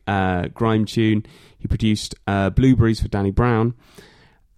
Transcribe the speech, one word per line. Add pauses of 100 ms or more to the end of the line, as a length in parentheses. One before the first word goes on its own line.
uh,
grime
tune. (320)
He
produced, (100)
uh,
Blueberries
for
Danny
Brown. (840)